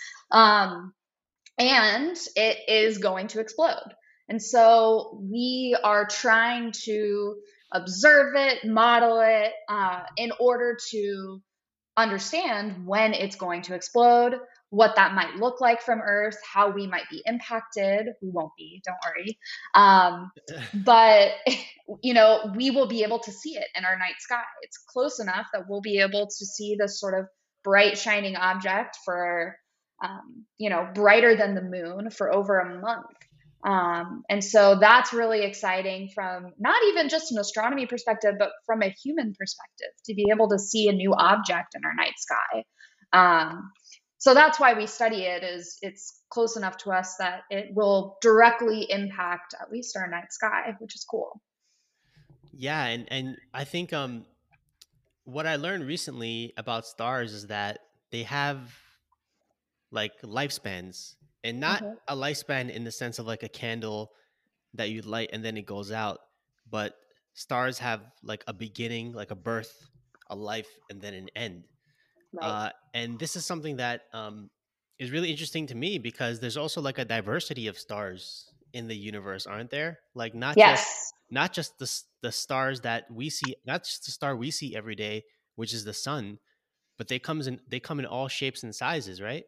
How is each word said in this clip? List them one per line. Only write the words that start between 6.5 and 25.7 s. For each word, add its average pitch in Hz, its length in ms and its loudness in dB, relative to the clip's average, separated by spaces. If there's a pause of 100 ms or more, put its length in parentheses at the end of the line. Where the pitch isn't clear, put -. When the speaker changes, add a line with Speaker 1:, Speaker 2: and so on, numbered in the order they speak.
Speaker 1:
to 208 520 -4 (360)
observe 214 640 6
it, 269 300 2
model 226 540 6
it, 220 320 4 (160)
uh, 190 340 -2 (140)
in 233 240 -4
order 240 380 2 (120)
to 196 520 -6 (540)
understand 208 920 -2
when 214 280 2
it's 196 220 -4
going 175 260 -6
to 185 120 -10
explode, 240 600 4 (360)
what 208 260 6
that 190 180 6
might 170 220 -2
look 247 240 -2
like 233 220 4
from 226 180 -2
Earth, 208 440 -2
how 202 260 2
we 196 160 -4
might 180 240 -6
be 160 160 -14
impacted. 220 800 -2 (160)
We 190 80 -8
won't 160 260 -6
be, 165 300 -20
don't 180 180 -8
worry. 175 340 -8 (360)
Um, 185 560 8 (260)
Speaker 2:
<laughs> 190 280 -8
Speaker 1:
but, 220 480 10 (340)
<laughs> - 360 -16
you 247 120 0
know, 220 400 8
we 254 160 0
will 254 160 4
be 220 160 -2
able 220 180 -2
to 214 120 -14
see 302 240 -12
it 196 180 -6
in 185 100 -6
our 185 140 0
night 180 220 -6
sky. 240 220 -6 (200)
It's - 160 -18
close 277 420 -4
enough 202 340 -4
that 190 140 -6
we'll 202 120 -6